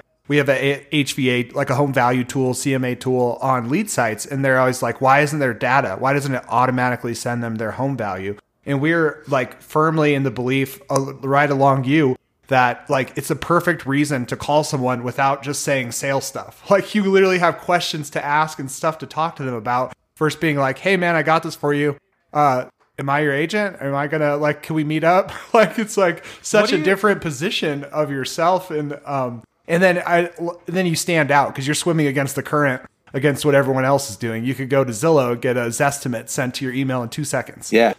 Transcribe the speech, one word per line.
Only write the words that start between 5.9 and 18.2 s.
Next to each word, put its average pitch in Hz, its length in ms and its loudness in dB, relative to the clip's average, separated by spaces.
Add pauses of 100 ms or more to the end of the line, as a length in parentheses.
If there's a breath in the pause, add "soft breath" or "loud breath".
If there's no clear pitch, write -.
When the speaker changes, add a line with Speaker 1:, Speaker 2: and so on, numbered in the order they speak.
Speaker 1:
Why 135 140 0
doesn't 139 200 -2
it 123 140 -4
automatically 123 680 0
send 120 300 -4
them 113 120 -6
their 107 160 -4
home 131 260 -4
value?" 98 400 -6 (280)
And 139 140 -2
we're, 160 480 0
like, 131 340 -2
firmly 156 520 2
in 139 100 2
the 131 80 0
belief, 127 480 -2 (100)
uh, 135 260 -2
right 139 360 2
along 135 320 4
you, 135 320 2 (320)
that, 123 420 2
like, 135 280 0
it's - 140 -6
a 147 40 0
perfect 165 500 0
reason 139 420 0
to 131 100 -6
call 147 260 0
someone 127 400 -2
without 135 400 0
just 139 200 -6
saying 131 280 -2
sales 139 320 -2
stuff. - 420 -12
<laughs> - 40 -10
Like, 196 260 2
you 208 80 2
literally 190 360 4
have 165 180 2
questions 160 540 -4
to 160 120 -4